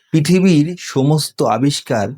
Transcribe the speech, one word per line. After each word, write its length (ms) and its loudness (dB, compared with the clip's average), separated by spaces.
পৃথিবীর 680 2
সমস্ত 640 -2
আবিষ্কার 760 -2